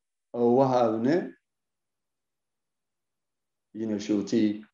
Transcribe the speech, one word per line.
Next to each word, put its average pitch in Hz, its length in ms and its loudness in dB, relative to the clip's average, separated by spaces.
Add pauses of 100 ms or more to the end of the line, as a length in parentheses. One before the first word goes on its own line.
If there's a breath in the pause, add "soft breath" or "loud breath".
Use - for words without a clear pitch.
(360)
أو 120 240 4
وهابنا. 127 760 0 (2500)
You 110 100 -8
know, 107 100 -4
شوتي 104 760 -2